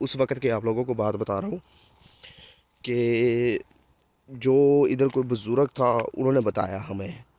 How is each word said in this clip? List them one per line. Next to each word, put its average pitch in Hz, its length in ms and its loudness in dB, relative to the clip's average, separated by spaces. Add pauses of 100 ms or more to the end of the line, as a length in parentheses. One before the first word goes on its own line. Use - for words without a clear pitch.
उस 135 160 -2
वक़्त 131 220 -2
के 127 120 -2
आप 110 140 -2
लोगों 113 200 -2
को 127 100 -4
बात 107 220 -2
बता 101 220 -4
रहा 98 120 -6
हूँ 180 100 -8 (1200)
कि 120 720 2 (720)
जो 135 580 4
इधर 127 220 2
कोई 135 160 0
बुज़ुर्ग 120 460 0
था, 123 220 2
उन्होंने 131 500 0
बताया 98 400 -2
हमें 98 420 -10 (140)